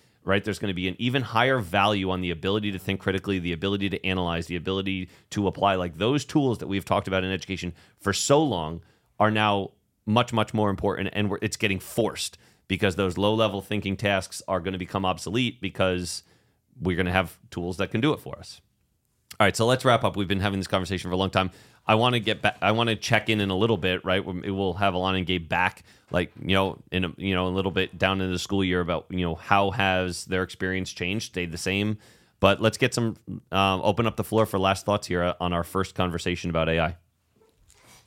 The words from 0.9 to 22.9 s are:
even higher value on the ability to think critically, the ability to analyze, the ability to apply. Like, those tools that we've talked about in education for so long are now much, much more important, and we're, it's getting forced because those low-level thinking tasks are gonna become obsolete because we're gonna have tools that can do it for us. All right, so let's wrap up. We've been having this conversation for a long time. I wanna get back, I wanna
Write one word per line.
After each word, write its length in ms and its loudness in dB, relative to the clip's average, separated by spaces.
even 240 0
higher 360 2
value 520 2
on 100 -2
the 100 -2
ability 420 -2
to 60 -6
think 220 -4
critically, 380 -2
the 140 -4
ability 360 -2
to 180 -6
analyze, 420 -2
the 80 -4
ability 520 -4
to 160 0
apply. 300 2
Like, 200 -4
those 280 0
tools 340 2
that 80 -8
we've 180 -2
talked 240 0
about 160 0
in 60 -4
education 420 -6
for 140 0
so 300 4
long 400 -2
are 120 6
now 400 2
much, 280 2
much 200 0
more 160 2
important, 440 0
and 180 0
we're, 100 -4
it's 160 -2
getting 220 0
forced 580 -4
because 280 2
those 200 0
low-level 460 2
thinking 340 -2
tasks 500 -2
are 140 -2
gonna 160 -4
become 300 -4
obsolete 540 -2
because 640 -2
we're 160 0
gonna 160 0
have 260 0
tools 280 -6
that 120 -2
can 100 -2
do 120 2
it 80 -4
for 180 -12
us. 220 -20
All 60 8
right, 100 2
so 80 2
let's 200 2
wrap 200 6
up. 120 0
We've 120 -2
been 120 0
having 200 0
this 60 -4
conversation 420 -2
for 60 -2
a 20 0
long 140 2
time. 200 2
I 60 6
wanna 240 4
get 240 -2
back, 200 0
I 100 4
wanna 240 2